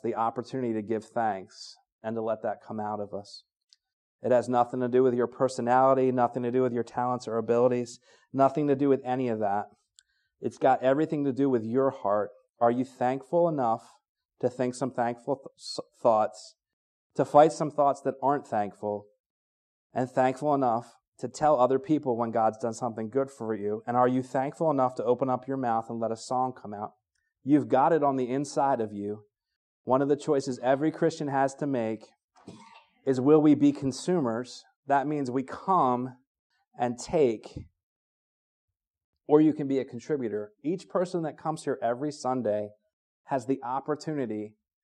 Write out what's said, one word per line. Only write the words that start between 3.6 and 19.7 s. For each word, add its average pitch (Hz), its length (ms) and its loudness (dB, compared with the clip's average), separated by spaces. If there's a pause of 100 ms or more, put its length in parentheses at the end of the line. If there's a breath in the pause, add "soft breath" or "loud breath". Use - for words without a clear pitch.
It 113 100 0
has 120 160 2
nothing 123 320 0
to 123 80 -2
do 127 140 4
with 127 120 4
your 120 120 2
personality, 131 840 2
nothing 123 340 0
to 120 60 -2
do 127 120 2
with 127 100 0
your 117 100 -2
talents 123 460 -6
or 113 80 -4
abilities, 120 640 0 (320 soft breath)
nothing 139 360 2
to 139 80 2
do 143 120 0
with 135 160 2
any 127 240 -2
of 110 120 -2
that. 104 260 -2 (720 soft breath)
It's 120 180 -6
got 131 240 2
everything 147 420 0
to 139 80 0
do 135 180 0
with 120 140 0
your 131 260 2
heart. 101 400 -2 (280)
Are 117 120 4
you 123 140 0
thankful 135 640 0
enough 123 340 -2 (580)
to 123 80 0
think 123 260 -2
some 131 160 -4
thankful 123 460 -4
th-, - 120 -20 (100)
s-, - 220 -10 (200)
thoughts, 110 560 0 (600)
to 143 80 2
fight 151 280 8
some 156 180 -4
thoughts 139 300 0
that 131 220 -2
aren't 135 240 0
thankful, 104 600 -4 (840)